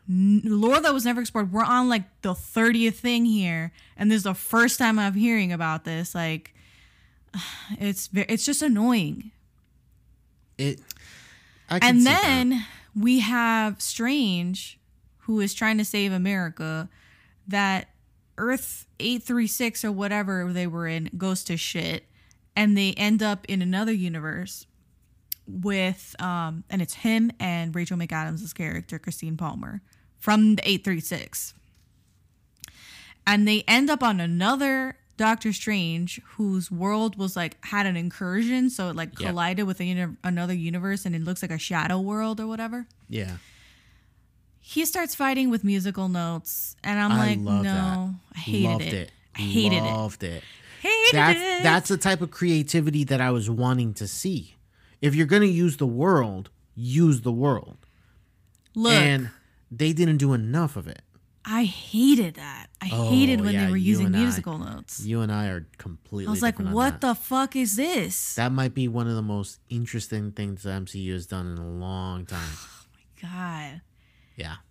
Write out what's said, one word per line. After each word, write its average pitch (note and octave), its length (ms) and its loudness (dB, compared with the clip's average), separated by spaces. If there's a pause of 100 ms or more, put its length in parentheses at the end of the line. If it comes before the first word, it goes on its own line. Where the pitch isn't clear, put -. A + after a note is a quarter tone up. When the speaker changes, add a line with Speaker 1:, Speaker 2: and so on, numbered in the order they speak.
Speaker 1:
N-, G3 360 4
lore A3 360 4
that D#4 140 2
was B3+ 100 0
never A#3+ 160 0
explored. G#3+ 320 -2
We're A3 120 2
on, B3 240 2
like, A3 160 0 (180)
the F#3+ 120 -2
thirtieth A3+ 680 2
thing A#3+ 240 2
here, F3 480 0 (240)
and G#3 120 2
this A3 100 6
is F#3+ 60 -2
the F#3+ 100 0
first A#3 440 2
time A3+ 220 2
I'm G3+ 140 0
hearing G#3+ 380 2
about D#3+ 320 -2
this. E3+ 300 -6
Like, D#3+ 400 -6 (800)
<sighs> F#3+ 60 -6 (400)
it's G3+ 260 -4
ve-, G3 220 0
it's - 160 0
just C#4+ 180 0
annoying. A3 680 2 (1300)
Speaker 2:
It, C#3 220 -4 (880)
I F3 120 0
can A#3+ 100 6
Speaker 1:
And B3 120 8
Speaker 2:
see - 20 10
that. D#4 180 6
Speaker 1:
then B3+ 440 2 (280)
we A#3+ 260 4
have A3+ 600 0
Strange, G3 1000 -2 (420)
who G#3+ 200 -2
is G3 140 -2
trying A3 240 0
to G#3+ 80 0
save G3+ 260 -2
America, F3 760 -2 (580)
that G3 400 0 (480)
Earth - 500 -4 (140)
eight A#3+ 220 -2
three A#3+ 240 0
six A3+ 380 -4
or G#3+ 60 -2
whatever G3 600 -2
they F3+ 140 -2
were E3+ 200 -6
in E3 300 -4
goes F#3 280 -2
to F3 120 -4
shit, E3 480 -4 (500)
and G#3 220 4
they G3 180 2
end G#3 280 2
up G#3 240 -2
in F#3+ 160 -2
another F#3+ 300 0
universe E3+ 760 -6 (800)
with, F#3+ 760 -4
um, E3+ 480 -4
and F#3+ 140 -2
it's - 120 -6
him A3+ 360 2 (100)
and E3+ 340 -4
Rachel F3 220 -4
McAdams' D#3+ 580 -6
character, E3 440 -8
Christine D#3+ 400 -8
Palmer, - 420 -8 (380)
from G#3+ 380 6
the - 120 -2
eight F#3+ 160 0
three F3 160 -2
six. - 540 -8 (1700)
And G#3 220 6
they G#3+ 180 2
end C4 240 6
up D4 120 2
on G#3 180 2
another C4 800 0 (180)
Doctor A3 360 0
Strange F3 680 -2 (160)
whose F#3+ 340 0
world G3+ 460 0
was, F#3+ 200 -4
like, E3+ 280 -4
had G3+ 220 -2
an F3+ 100 0
incursion, G3+ 720 0
so F#3+ 220 -4
it, D3+ 60 -6
like, E3 240 -8
Speaker 2:
Yep. G3 100 -2
Speaker 1:
collided F3+ 360 -2
with F#3 140 -4
a F3+ 40 -2
uni-, F3+ 380 -4
another F3+ 320 -2
universe, F3+ 520 -4
and F3 80 -2
it E3 100 -4
looks F3+ 160 -4
like F3+ 100 -6
a D#3+ 80 -6
shadow F3 420 -2
world G#3+ 400 -4
or A3 60 -6
whatever. A3+ 400 -8 (220)
Speaker 2:
Yeah. F#2+ 280 -6 (1200)
Speaker 1:
He - 240 -4
starts E4+ 300 -4
fighting C4+ 360 0
with A3+ 120 0
musical G3 460 0
notes, E3+ 720 -4
and G#3 160 -2
I'm G#3 140 2
Speaker 2:
I G#3+ 160 4
Speaker 1:
like, G#3 120 0
Speaker 2:
love G3+ 240 2
Speaker 1:
"No." G3 100 0
Speaker 2:
that. F#3 400 -2 (200)
Speaker 1:
I F3 60 -12
hated A2 280 0
Speaker 2:
Loved A2 140 0
Speaker 1:
it. D#2+ 120 -4
Speaker 2:
it. F2+ 180 -6 (240)
Speaker 1:
I - 40 -10
hated G3+ 360 2
it. E3 60 2
Speaker 2:
Loved A2 420 -4
it. E2+ 180 -8 (380)
Speaker 1:
Hated A4+ 340 4
Speaker 2:
That's, E4 260 6
Speaker 1:
it. F4+ 220 -2
Speaker 2:
that's E3+ 260 4
the G3 100 2
type F#3+ 220 0
of F3 100 -4
creativity D3+ 720 0
that C3+ 160 0
I B2+ 100 2
was A2+ 180 0
wanting A#2+ 460 0
to G#2 140 -8
see. E3+ 480 -6 (440)
If C#3+ 140 4
you're D#3+ 120 4
gonna G3+ 200 6
use F3 300 4
the C#3+ 100 2
world, A#2+ 640 2 (240)
use C3 480 4
the A#2+ 100 0
world. B2 460 0 (960)
Speaker 1:
Look. A3+ 180 4
Speaker 2:
And C#3 380 4 (400)
they D3+ 220 0
didn't D#3+ 260 4
do C#3 140 4
enough C3 440 0
of E2 120 -10
it. - 140 -16 (440)
Speaker 1:
I A3+ 180 0
hated A3 720 4
that. C#3+ 320 -14 (120)
I F#3+ 100 -4
Speaker 2:
Oh, A2+ 200 2
Speaker 1:
hated B3+ 320 6
when G2+ 100 2
Speaker 2:
yeah, C#3 140 2
Speaker 1:
they F#3 40 2
were F#3 60 2
Speaker 2:
you F#3 140 2
Speaker 1:
using G#3 160 4
Speaker 2:
and F#3 100 2
I. - 40 4
Speaker 1:
musical A#3 360 0
notes. - 440 -10
Speaker 2:
You A2 200 -2
and G#2+ 100 0
I G#2 180 -2
are F2 180 -6 (100)
completely F#2+ 520 -10
Speaker 1:
I - 20 -4
was G3+ 100 -2
like, A#3 140 0
Speaker 2:
different G3 160 -4
on G3+ 40 -2
Speaker 1:
"What C4 280 0
Speaker 2:
that. C#4 60 0
Speaker 1:
the A#3 60 2
fuck C4 400 -2
is A#3 220 0
this?" C4+ 600 -2
Speaker 2:
That A#2+ 140 0
might C3 220 0
be B2+ 160 -2
one A#2 200 -2
of A#2 60 0
the A2 80 -2
most G#2 460 -6
interesting A2 640 -6
things G2 300 -8
the G2 100 -8
M F#2+ 140 -6
C G2 140 -10
U F#2 120 -4
has F2 140 -6
done F#2 260 -6
in E2+ 60 -8
a E2+ 120 -8
long F2+ 540 -8
time. E2+ 240 -8
Speaker 1:
<sighs> D2+ 80 -12 (680)
Oh - 0 -
my - 40 -12
God. E3 500 -12 (560)
Speaker 2:
Yeah. D#2 200 -12 (140)